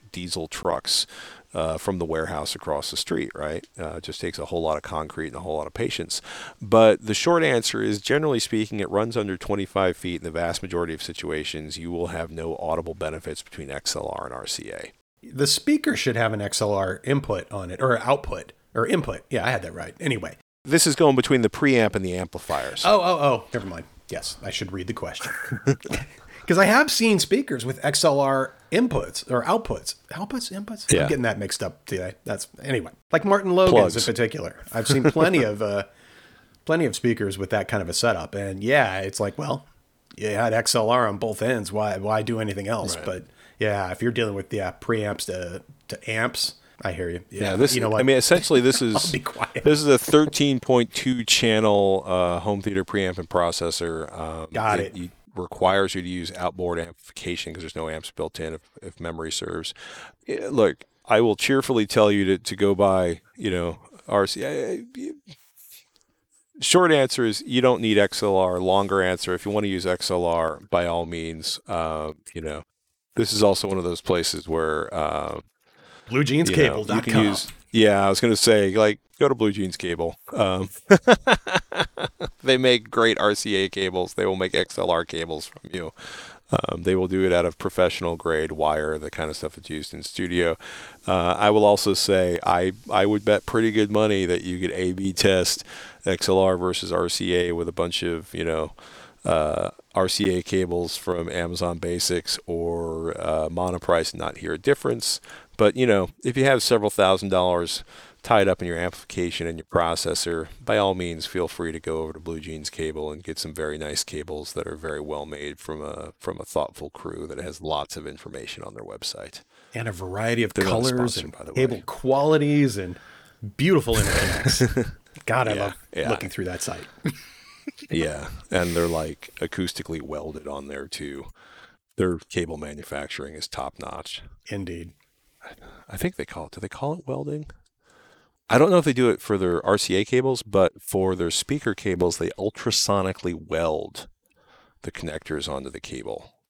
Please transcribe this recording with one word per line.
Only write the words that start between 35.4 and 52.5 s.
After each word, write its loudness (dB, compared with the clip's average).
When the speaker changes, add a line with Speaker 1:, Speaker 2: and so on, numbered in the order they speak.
Speaker 2:
of, -2
uh, 0
<laughs> -20
plenty 2
of -2
speakers 0
with -6
that 0
kind -2
of -6
a -6
setup. 0
And -6
yeah, 4
it's -6
like, -2
well, -6
you -6
had 0
X 0
L 2
R 4
on -2
both -4
ends. -2
Why, -2
why 0
do -2
anything -4
else? -2
Speaker 1:
Right. -12
Speaker 2:
But -6
yeah, 0
if -8
you're 2
dealing -2
with, -8
yeah, -2
preamps -2
to, -8
to -10
amps, -2
I -4
hear -4
you. -6
Speaker 1:
Yeah, -10
Speaker 2:
Yeah, 0
Speaker 1:
this 4
Speaker 2:
you 0
know 0
Speaker 1:
is, 2
Speaker 2:
what? 4
Speaker 1:
I 2
mean, 6
essentially, 4
this 4
Speaker 2:
<laughs> 2
Speaker 1:
is, 2
Speaker 2:
I'll 0
be -4
quiet. -6
Speaker 1:
this 8
is 2
a 8
thirteen 4
point 2
two -2
channel, 4
uh, 2
home -2